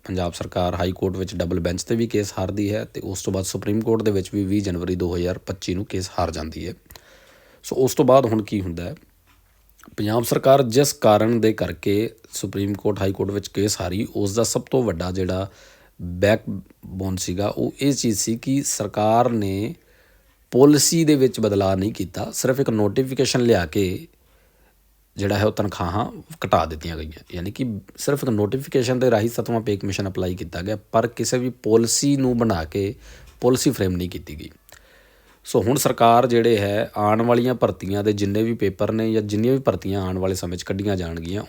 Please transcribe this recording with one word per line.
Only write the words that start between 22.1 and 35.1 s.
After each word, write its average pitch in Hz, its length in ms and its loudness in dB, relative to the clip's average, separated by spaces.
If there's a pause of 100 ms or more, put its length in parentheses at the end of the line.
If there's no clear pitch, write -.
ਸਿਰਫ 131 300 -2
ਇੱਕ 131 100 0
ਨੋਟੀਫਿਕੇਸ਼ਨ 123 680 0
ਲਿਆ 110 260 4
ਕੇ 98 400 -2 (1080)
ਜਿਹੜਾ 101 220 0
ਹੈ 101 60 2
ਉਹ 107 80 4
ਤਨਖਾਹਾਂ 98 600 -4 (340)
ਘਟਾ 87 180 4
ਦਿੱਤੀਆਂ 80 320 -8
ਗਈਆਂ। 80 280 -12 (100)
ਯਾਨੀ 87 160 -6
ਕਿ 117 280 -6 (180)
ਸਿਰਫ 139 260 -2
ਇੱਕ 123 80 -2
ਨੋਟੀਫਿਕੇਸ਼ਨ 110 680 0
ਦੇ 127 120 4
ਰਾਹੀਂ 113 180 4
ਸੱਤਵਾਂ 117 320 -2
ਪੇ 104 160 -2
ਕਮਿਸ਼ਨ 98 320 -4
ਅਪਲਾਈ 92 260 -4
ਕੀਤਾ 85 280 -10
ਗਿਆ, 95 140 -4
ਪਰ 113 300 0
ਕਿਸੇ 120 320 -2
ਵੀ 123 120 -2
ਪਾਲਿਸੀ 117 640 2
ਨੂੰ 127 220 2
ਬਣਾ 101 260 2
ਕੇ 98 300 -4 (460)
ਪਾਲਿਸੀ 127 300 4
ਫਰੇਮ 95 260 0
ਨਹੀਂ 90 140 -4
ਕੀਤੀ 76 300 -12
ਗਈ। - 100 -16 (920)